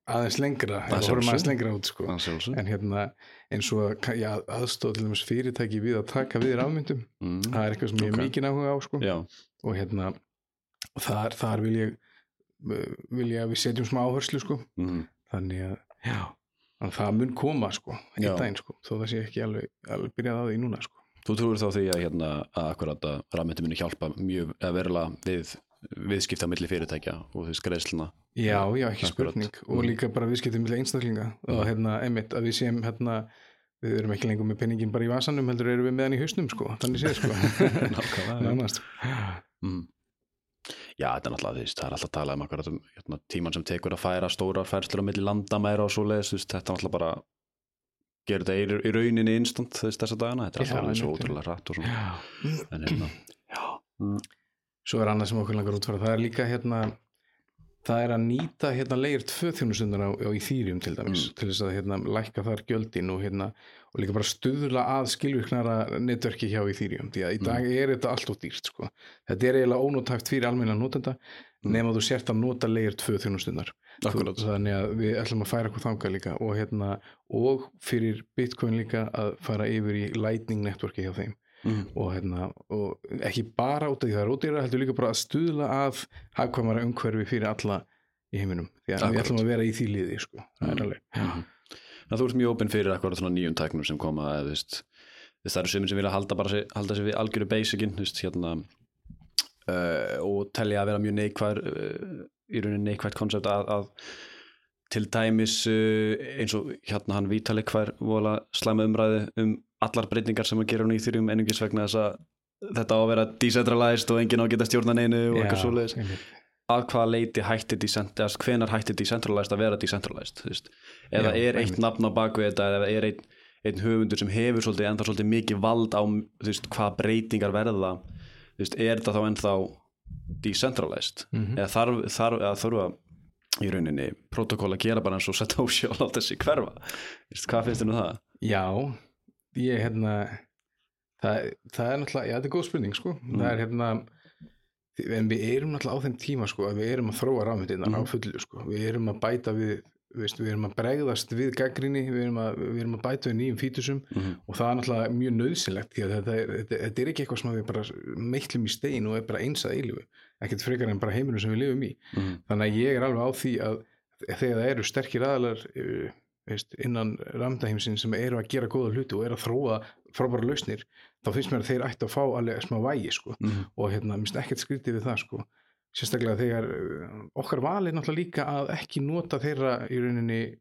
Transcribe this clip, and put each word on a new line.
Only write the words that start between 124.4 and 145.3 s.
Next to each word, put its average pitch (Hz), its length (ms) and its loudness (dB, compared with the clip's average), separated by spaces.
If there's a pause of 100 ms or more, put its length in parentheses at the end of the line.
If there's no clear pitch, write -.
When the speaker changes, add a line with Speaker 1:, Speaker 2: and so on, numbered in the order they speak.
Speaker 2:
svolítið, 104 280 2
ennþá 107 160 0
svolítið 107 240 2
mikið 110 320 2
vald 110 320 4
á, 104 80 4
þú 107 480 0
veist, - 200 -4
hvaða 101 280 0
breytingar 110 560 2
verða, 104 380 2 (100)
þú - 580 -16
veist, 98 200 -2
er 113 180 4
þetta 107 160 0
þá 104 160 4
ennþá 101 240 2 (880)
decentralized? - 920 -2
Speaker 1:
Mhm. 110 260 0
Speaker 2:
Eða 98 120 0
þarf, 117 360 2
þarf, 113 360 0
eða 101 160 0
þurfa 110 300 0 (760)
í 101 100 0
rauninni 76 380 0 (240)
prótókól 101 400 0
að 95 60 -2
gera 113 220 2
bara 95 180 0
eins - 100 -2
og 95 80 -2
Satoshi 123 520 2
og - 120 -4
láta 113 200 0
sig - 180 -2
hverfa? 147 340 0
Þú - 640 -12
veist, - 120 -8
hvað 113 180 2
finnst 120 180 0
þér 110 60 4
um 113 100 2
það? 95 200 -2 (220)
Speaker 1:
Já, 101 240 2 (920)
ég, 127 240 2
hérna, 110 360 2 (1080)
það, 107 300 0 (180)
það 120 220 0
er 139 80 0
náttúrulega, 135 260 -2
já, 117 80 -2
þetta 120 160 -2
er - 60 -2
góð 175 100 0
spurning, 110 300 -2
sko. 175 260 -4
Speaker 2:
Mm. 123 160 -2
Speaker 1:
Það 120 140 2
er, 113 100 0
hérna, 117 260 0 (1300)
en 110 160 2